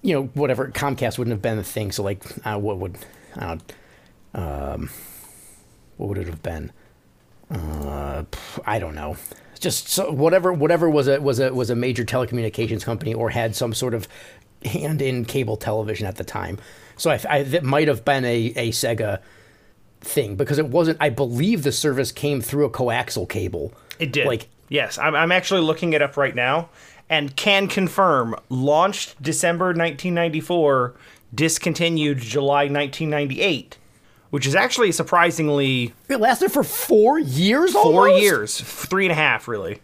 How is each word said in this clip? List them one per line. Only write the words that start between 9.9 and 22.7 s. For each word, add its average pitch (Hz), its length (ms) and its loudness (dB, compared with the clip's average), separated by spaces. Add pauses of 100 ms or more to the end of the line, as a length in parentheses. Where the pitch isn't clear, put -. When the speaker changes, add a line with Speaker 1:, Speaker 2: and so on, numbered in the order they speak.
Speaker 1:
so, - 220 -2
whatever, 170 420 4
whatever 165 360 4
was 147 180 4
a, 139 120 4
was 135 200 0
a, 131 140 2
was 123 160 -2
a 123 60 2
major 120 300 -2
telecommunications 117 800 -2
company 113 280 -4
or 113 180 -2
had 113 240 -2
some 117 180 -2
sort 123 200 -2
of 110 140 -4 (560)
hand 147 380 -2
in 131 240 -2
cable 113 320 -2
television 107 500 -4
at 95 80 -6
the - 80 -8
time. 95 340 -8 (400)
So 165 140 0
I, 123 80 0 (100)
I, 147 140 2
that 139 200 -2
might 143 240 2
have 139 180 0
been 135 200 2
a, 120 300 0
a 120 160 -2
Sega 110 480 -2 (840)
thing, 104 340 -4
because 139 240 0
it 151 80 0
wasn't, 160 340 2
I 151 80 4
believe 139 540 0
the 139 80 2
service 131 400 0
came 143 300 -2
through 143 240 0
a 131 40 0